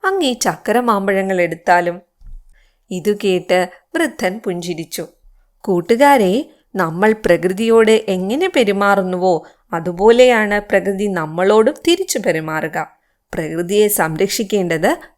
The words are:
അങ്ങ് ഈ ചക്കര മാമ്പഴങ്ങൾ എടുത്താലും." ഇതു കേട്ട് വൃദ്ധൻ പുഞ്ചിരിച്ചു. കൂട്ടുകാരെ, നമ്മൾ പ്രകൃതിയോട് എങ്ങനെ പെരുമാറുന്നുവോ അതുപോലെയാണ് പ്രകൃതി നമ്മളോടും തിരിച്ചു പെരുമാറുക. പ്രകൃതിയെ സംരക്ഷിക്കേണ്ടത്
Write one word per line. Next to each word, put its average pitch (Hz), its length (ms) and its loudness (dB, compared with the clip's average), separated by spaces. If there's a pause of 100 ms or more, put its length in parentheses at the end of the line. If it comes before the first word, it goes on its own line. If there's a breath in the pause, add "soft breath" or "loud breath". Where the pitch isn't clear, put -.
അങ്ങ് 381 220 -2
ഈ 247 80 -2
ചക്കര 220 460 -2
മാമ്പഴങ്ങൾ 196 600 -2
എടുത്താലും." 175 600 0 (920)
ഇതു 185 200 -4 (120)
കേട്ട് 180 460 0 (260 loud breath)
വൃദ്ധൻ 226 440 -4
പുഞ്ചിരിച്ചു. 175 680 -8 (540)
കൂട്ടുകാരെ, 226 880 2 (260 soft breath)
നമ്മൾ 185 400 0 (100)
പ്രകൃതിയോട് 220 640 2
എങ്ങനെ 214 640 0
പെരുമാറുന്നുവോ 196 920 0 (280 loud breath)
അതുപോലെയാണ് 208 880 2
പ്രകൃതി 202 460 -2
നമ്മളോടും 190 680 2 (140)
തിരിച്ചു 349 380 -2
പെരുമാറുക. 156 600 -4 (460)
പ്രകൃതിയെ 175 540 0
സംരക്ഷിക്കേണ്ടത് 190 1120 -2 (200 loud breath)